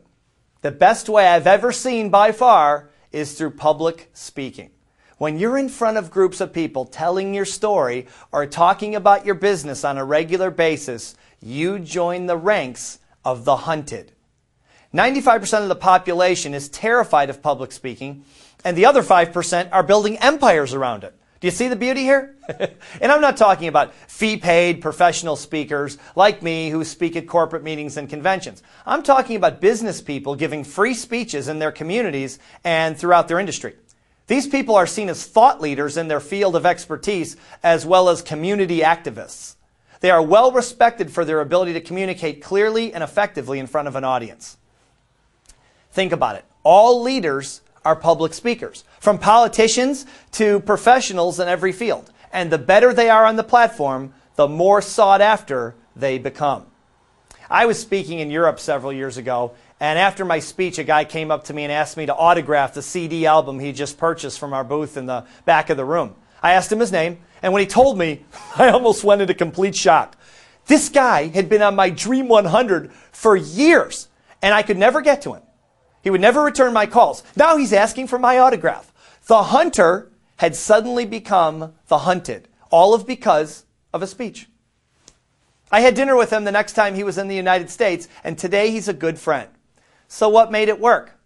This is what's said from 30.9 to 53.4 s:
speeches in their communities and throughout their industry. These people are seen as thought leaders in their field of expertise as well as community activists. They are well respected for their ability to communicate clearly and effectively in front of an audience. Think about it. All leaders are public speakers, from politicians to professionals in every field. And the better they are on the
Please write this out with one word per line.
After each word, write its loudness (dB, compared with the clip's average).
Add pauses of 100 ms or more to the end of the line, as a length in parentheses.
speeches -8
in -8
their -4
communities -6 (240)
and -2
throughout 2
their -2
industry. -8 (540)
These 0
people 0
are 4
seen -8
as -10
thought 4
leaders -4
in -6
their -4
field -2
of 0
expertise -4 (260)
as 2
well 4
as 0
community -4
activists. -4 (440)
They 2
are 6
well 4
respected -2
for -4
their -2
ability -2
to -6
communicate -8
clearly -2
and -8
effectively -6
in -10
front -6
of -8
an -8
audience. -8 (1300)
Think -4
about -2
it. -18 (180)
All 6
leaders -6 (220)
are 2
public 0
speakers, -8 (160)
from 2
politicians 2 (260)
to 2
professionals 0
in -4
every -2
field. -6 (220)
And -4
the 0
better 6
they 4
are 6
on 2
the -2